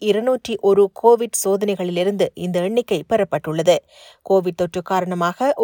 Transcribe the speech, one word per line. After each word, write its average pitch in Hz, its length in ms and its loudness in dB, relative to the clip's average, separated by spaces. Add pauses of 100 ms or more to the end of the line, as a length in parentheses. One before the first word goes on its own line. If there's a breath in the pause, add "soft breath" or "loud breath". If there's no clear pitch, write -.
(100)
இருநூற்றி 233 460 -2 (140)
ஒரு 196 140 6 (180)
கோவிட் 233 420 2
சோதனைகளிலிருந்து 190 840 -2 (180)
இந்த 180 120 -2 (100)
எண்ணிக்கை 220 420 -2
பெறப்பட்டுள்ளது. 160 680 0 (520 loud breath)
கோவிட் 185 320 0
தொற்று 175 200 -4 (100)
காரணமாக 180 600 -2 (120)